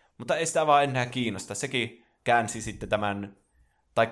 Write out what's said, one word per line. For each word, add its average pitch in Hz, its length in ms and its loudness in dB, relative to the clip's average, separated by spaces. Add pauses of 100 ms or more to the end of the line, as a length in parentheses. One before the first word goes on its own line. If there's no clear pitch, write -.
(180)
Mutta 127 180 -4
ei 165 100 -2
sitä 160 200 0
vaan 143 180 6
enää 127 220 0
kiinnosta. 113 480 -4
Sekin 123 500 -6 (200)
käänsi 117 380 2
sitten 104 260 -10
tämän, 101 480 -2 (580)
tai 113 180 4